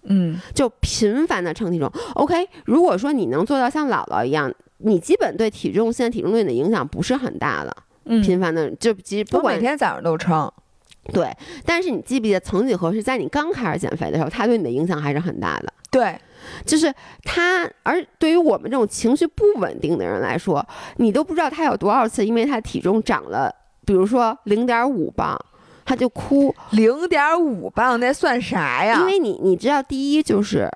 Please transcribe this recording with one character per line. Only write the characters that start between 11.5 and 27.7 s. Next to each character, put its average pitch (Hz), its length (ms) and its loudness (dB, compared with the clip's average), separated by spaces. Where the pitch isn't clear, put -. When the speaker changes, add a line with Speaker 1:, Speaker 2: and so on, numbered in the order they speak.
Speaker 2:
但 339 180 0
是 359 60 -2
你 214 120 -4
记 262 180 -2
不 220 60 -4
记 208 60 2
得 185 80 4
曾 208 260 0
几 262 80 0
何 175 200 0
时， 220 100 -2
在 262 140 0
你 156 100 -4
刚 311 240 -2
开 254 220 -2
始 180 60 -4
减 - 180 -4
肥 85 120 -4
的 76 80 -2
时 - 60 2
候， 139 60 -2
它 208 180 -2
对 233 100 4
你 196 60 -2
的 127 60 -2
影 139 180 0
响 151 140 -2
还 143 100 -2
是 143 80 0
很 170 220 -4
大 80 180 -2
的。 - 140 -12
Speaker 1:
对。 233 240 2
Speaker 2:
就 311 120 0
是 302 160 2
它， 349 460 0
而 339 180 0
对 311 140 2
于 330 60 6
我 294 200 4
们 - 140 -6
这 277 60 0
种 220 100 2
情 - 260 0
绪 320 140 2
不 - 160 -2
稳 - 240 -4
定 160 160 0
的 95 80 -2
人 95 160 -2
来 120 160 -2
说， 156 280 -2
你 226 140 4
都 262 100 2
不 311 140 -4
知 339 60 0
道 302 80 0
他 320 160 -2
有 262 100 2
多 208 180 0
少 233 140 2
次 202 180 -2
因 220 80 0
为 233 120 2
他 262 160 -2
体 - 180 -8
重 214 240 0
长 73 260 -2
了， 113 240 -2
比 208 60 0
如 190 140 6
说 233 400 2
零 214 200 0
点 240 240 2
五 208 220 -2
磅， - 260 -4
他 262 100 0
就 254 140 0
哭。 277 480 2
Speaker 1:
零 240 380 4
点 320 320 4
五 233 280 -2
磅， 240 300 2